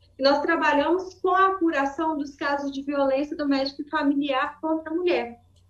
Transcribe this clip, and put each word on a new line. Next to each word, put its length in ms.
Nós 220
trabalhamos 760
com 160
a 160
apuração 680
dos 200
casos 360
de 120
violência 520
doméstica 460
e 80
familiar 720
contra 300
a 40
mulher. 440